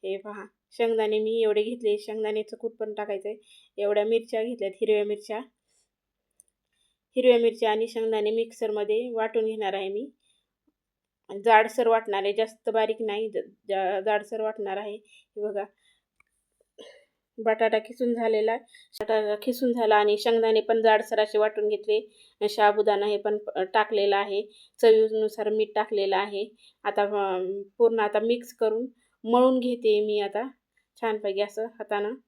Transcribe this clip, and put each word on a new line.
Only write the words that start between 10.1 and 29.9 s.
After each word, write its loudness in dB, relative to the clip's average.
जाडसर 4
वाटणार 0
आहे, -2
जास्त -4
बारीक 0
नाही, -6
ज-, -8
जा-, -2
जाडसर -4
वाटणार -6
आहे. -10
हे -16
बघा, -6
बटाटा 2
खिसून -4
झालेला 0
आहे, -2
बटाटा 0
खिसून -2
झाला 4
आणि 4
शेंगदाणे 2
पण 0
जाडसर 4
असे 0
वाटून 0
घेतले. -2
साबुदाणा 4
हे 0
पण -2
प-, -8
टाकलेला 2
आहे, -2
चवीनुसार 4
मीठ 0
टाकलेलं 0
आहे. -4
आता, 0
अं, -2
पूर्ण 4
आता 2
मिक्स -2
करून -2
मळून 4
घेते 0